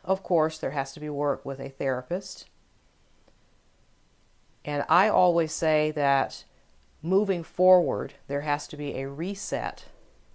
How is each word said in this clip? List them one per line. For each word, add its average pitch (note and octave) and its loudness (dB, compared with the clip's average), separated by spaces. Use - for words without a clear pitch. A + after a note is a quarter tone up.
of F#3+ -2
course, D#3 2
there C3+ -6
has C#3 -6
to D3 -14
be D3+ -6
work C#3+ -2
with C3+ -8
a C3 -10
therapist. C#3 -6
And D3 -4
I F#3 4
always E3+ 4
say D#3 2
that C#3 0
moving F#3 0
forward, E3+ 4
there C#3+ -2
has D3 -2
to D3 -12
be D3 -6
a C3+ -4
reset C#3+ -6